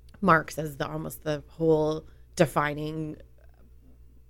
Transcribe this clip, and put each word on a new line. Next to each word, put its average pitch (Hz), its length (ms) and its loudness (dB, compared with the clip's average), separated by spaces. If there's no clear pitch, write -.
marks 160 380 2
as 151 180 -8
the, 151 120 -6
almost 156 360 -10
the 151 240 -4
whole 156 560 2
defining 151 800 0